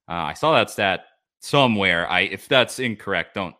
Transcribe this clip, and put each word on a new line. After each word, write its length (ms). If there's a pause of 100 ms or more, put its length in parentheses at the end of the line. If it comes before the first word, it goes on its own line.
Uh, 40
I 220
saw 200
that 160
stat 360 (340)
somewhere. 680
I, 120
if 280
that's 300
incorrect, 560
don't, 260